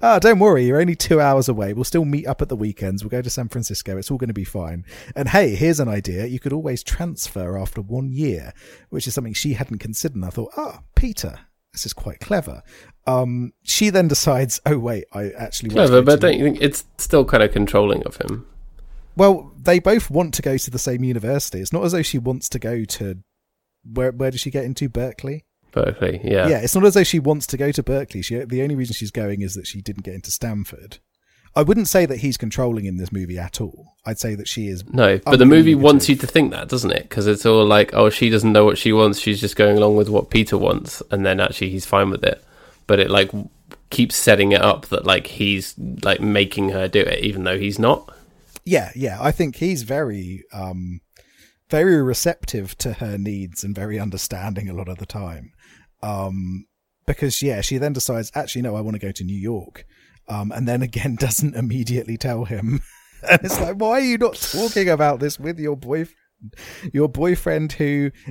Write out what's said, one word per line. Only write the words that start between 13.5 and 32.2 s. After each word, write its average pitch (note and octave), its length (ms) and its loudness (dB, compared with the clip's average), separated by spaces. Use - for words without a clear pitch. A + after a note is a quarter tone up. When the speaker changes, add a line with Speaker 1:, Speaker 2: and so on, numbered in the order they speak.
Speaker 1:
she - 260 2
then F#3 160 4
decides, C3+ 600 0
"Oh, D3+ 120 2
wait, A#2 340 -4
I G2+ 180 -6
actually A2+ 400 -10
want E3+ 180 4
to - 20 4
Speaker 2:
Clever, B2 120 10
Speaker 1:
go C3 40 4
Speaker 2:
but D3 80 8
Speaker 1:
to" D3 60 4
Speaker 2:
don't E3+ 180 4
you C#3 60 2
think C#3+ 180 2
it's C#3 220 0
still C#3+ 260 4
kind A#2 180 4
of G#2+ 80 4
controlling G2+ 540 2
of - 140 -10
him? A2 280 -8
Speaker 1:
Well, F#3 440 4
they F3+ 200 4
both G#3 320 2
want D#3+ 220 0
to - 80 -4
go C3+ 160 0
to - 120 -8
the B2 80 -6
same B2 240 -4
university. B2 560 -4
It's F#2+ 140 -8
not E3 120 -2
as E3+ 60 0
though E3+ 120 0
she - 160 -2
wants B2+ 320 -4
to - 100 -8
go A2+ 240 -4
to, G2 340 -8
where, B2+ 160 0
where C3 220 -4
does B2+ 100 -8
she C3+ 80 -8
get C3+ 140 -4
into? C3+ 260 -4
Berkeley? C3 560 -8
Speaker 2:
Berkeley, - 500 -2
yeah. F#2+ 260 2
Speaker 1:
Yeah, B2+ 100 2
it's A#2+ 160 -2
not F#3+ 100 4
as G3+ 100 8
though G3 100 6
she E3+ 160 0
wants D3 260 0
to - 100 -8
go C#3 160 0
to C3+ 100 -4
Berkeley. C3+ 380 -4
She, G#2 200 -8
the B2+ 220 -6
only D3 120 -2
reason B2+ 200 -4
she's G#2+ 180 -10
going G2+ 280 -4
is F#2+ 140 -6
that F#2 120 -12
she G2 140 -12
didn't G2 220 -10
get F#2 120 -12
into F#2 180 -12
Stanford. - 640 -8
I D3 80 4
wouldn't G3 260 2
say F#3 160 4
that C#3 140 -2
he's B2 180 -2